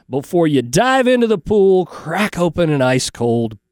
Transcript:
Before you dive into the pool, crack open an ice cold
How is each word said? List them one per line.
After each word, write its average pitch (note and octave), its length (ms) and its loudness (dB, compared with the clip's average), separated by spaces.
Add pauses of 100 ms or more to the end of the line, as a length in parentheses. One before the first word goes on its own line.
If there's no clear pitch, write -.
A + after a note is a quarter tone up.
(100)
Before D#3+ 380 -2
you C#3 120 2
dive A#3 460 0
into B3 220 2
the G#3+ 100 0
pool, F#3+ 480 2
crack F#3 500 -6
open F3 320 0
an C#3+ 140 0
ice B2+ 280 0
cold A#2 480 -4 (140)